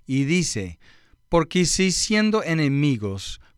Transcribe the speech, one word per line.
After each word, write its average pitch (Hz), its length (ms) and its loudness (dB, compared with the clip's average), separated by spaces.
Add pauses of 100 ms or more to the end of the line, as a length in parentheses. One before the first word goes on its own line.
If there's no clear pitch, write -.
y 135 180 0
dice: 135 540 -2 (520)
"Porque 170 340 2
si 190 280 2
siendo 214 500 0
enemigos 139 1000 -2 (180)